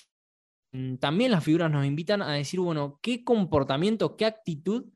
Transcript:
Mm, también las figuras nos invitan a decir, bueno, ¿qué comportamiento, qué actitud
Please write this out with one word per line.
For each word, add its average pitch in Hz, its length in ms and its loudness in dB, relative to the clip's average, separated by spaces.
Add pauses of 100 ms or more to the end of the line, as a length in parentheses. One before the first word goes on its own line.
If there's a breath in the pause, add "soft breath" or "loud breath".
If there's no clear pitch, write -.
(720 loud breath)
Mm, 131 240 -6
también 175 360 0
las 165 120 2
figuras 160 260 4
nos 143 160 2
invitan 170 360 0
a 151 100 -4
decir, 147 300 -4
bueno, 147 400 -2
¿qué 240 220 -4
comportamiento, 165 920 2
qué 214 100 0
actitud 208 600 -4 (100)